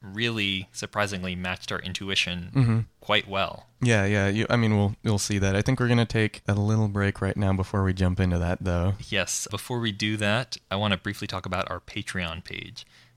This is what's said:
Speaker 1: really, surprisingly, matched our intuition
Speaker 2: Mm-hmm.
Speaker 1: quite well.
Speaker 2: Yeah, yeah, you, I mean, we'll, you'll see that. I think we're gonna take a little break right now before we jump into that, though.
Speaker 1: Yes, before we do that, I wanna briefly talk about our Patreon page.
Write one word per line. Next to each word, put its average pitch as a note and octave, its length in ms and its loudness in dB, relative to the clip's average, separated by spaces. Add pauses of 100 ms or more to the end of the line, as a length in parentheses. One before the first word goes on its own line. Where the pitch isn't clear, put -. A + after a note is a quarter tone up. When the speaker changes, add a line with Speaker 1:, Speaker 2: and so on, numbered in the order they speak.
Speaker 1:
really, G2+ 720 -2
surprisingly, G2 640 -4
matched F2+ 380 -6
our F2+ 60 -4
intuition F#2 760 -4
Speaker 2:
Mm-hmm. A#2 260 4 (200)
Speaker 1:
quite - 260 2
well. F#2+ 420 -4 (120)
Speaker 2:
Yeah, A2+ 240 4
yeah, G2+ 240 4
you, G#2 220 2
I A#2+ 60 4
mean, A2 200 4
we'll, G2+ 260 2
you'll G#2+ 160 2
see G2+ 200 0
that. G2 180 2
I G#2 60 2
think C3 180 2
we're B2 80 2
gonna A#2 160 4
take A2 420 0
a G2+ 80 2
little G#2+ 340 2
break G2+ 340 0
right G2 140 0
now F#2+ 180 2
before F#2+ 280 0
we F#2+ 120 2
jump F#2 260 2
into F2+ 180 2
that, F2 240 -2
though. F#2 340 0 (120)
Speaker 1:
Yes, - 420 -2
before A#2+ 300 -4
we A2+ 120 0
do G#2+ 260 -2
that, G#2+ 400 0 (120)
I F#2+ 60 -2
wanna G2+ 220 0
briefly G2+ 280 -6
talk F#2 200 -8
about F#2 240 -4
our F2 100 -6
Patreon E2+ 640 -8
page. - 420 -14 (300)